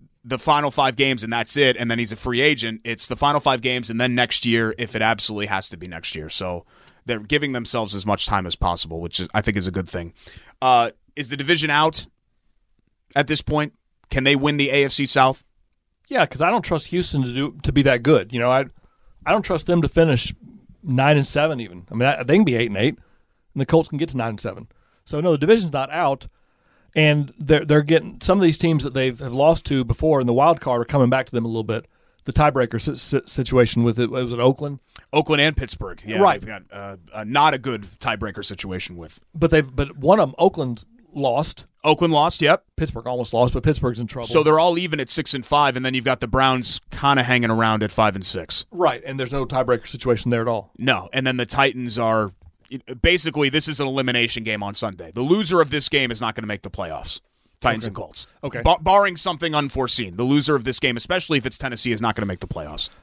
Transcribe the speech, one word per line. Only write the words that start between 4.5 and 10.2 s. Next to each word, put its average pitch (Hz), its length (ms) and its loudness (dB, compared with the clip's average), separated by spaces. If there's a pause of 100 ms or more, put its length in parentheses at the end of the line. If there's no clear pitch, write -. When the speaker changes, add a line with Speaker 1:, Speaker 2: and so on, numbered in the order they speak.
Speaker 1:
if 117 160 -8
it 110 80 -4
absolutely 107 440 -2
has 98 240 -4
to 92 80 -14
be 87 100 -14
next 82 280 -10
year. 78 140 -12
So 90 360 -6 (400)
they're 117 140 -4
giving 143 340 -2
themselves 113 420 -4
as 95 100 -8
much 104 200 0
time 98 200 -2
as 85 120 -6
possible, 85 420 -4
which 85 220 -6
is, 87 120 -8
I 107 80 -2
think 104 140 -2
is 92 120 -4
a 92 40 -4
good 90 160 -6
thing. 87 260 -12 (480)